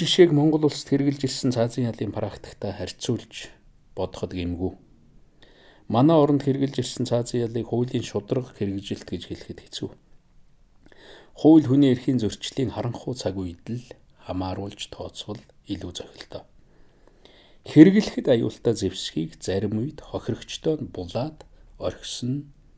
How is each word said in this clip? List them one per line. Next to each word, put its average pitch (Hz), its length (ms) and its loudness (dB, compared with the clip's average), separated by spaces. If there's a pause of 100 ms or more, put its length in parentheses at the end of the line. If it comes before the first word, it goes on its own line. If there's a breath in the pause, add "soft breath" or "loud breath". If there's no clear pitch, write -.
жишээг 170 320 6
Монгол 151 320 4
улсад - 320 0
хэрэгжилжсэн 135 560 0
цаазы 120 320 0
ялийн 107 300 -6
парактыкта 104 580 -8
харьцуулж - 800 -8 (400)
бодоход 92 400 -6
гэмгүй. 87 580 -6 (1000 soft breath)
Манай 139 240 6
оронд 143 320 4
хэрэгжилж 139 320 -2
ирсэн - 240 -6
цаазын 120 480 -2
ялыг 117 160 -6
хуулийн 120 400 -2
шударга 123 480 -6
хэрэгжилт 101 560 -6
гэж 87 160 -8
хэлэхэд - 320 -14
хэцүү. - 320 -12 (1400 soft breath)
Хууль 151 320 8
хүний 135 240 6
эрхийн 127 320 0
зөрчлийн - 480 -4
харанхуй 117 480 -8
цаг 95 160 -4
үед 90 320 -8
л 120 160 -8 (400)
хамааруулж 92 640 -8
тооцвол - 560 -12 (240)
илүү 90 240 -8
зохилтой. - 560 -16 (1200 soft breath)
Хэрэглэхэд 190 640 8
аюултай 120 400 2
зэвсгийг 101 720 -6
зарим 104 400 -2
үед 156 160 -8
хохирогчдоо - 800 -6
нь - 160 -12
булаад 92 480 -8 (320)
орхисон 127 800 -8 (220)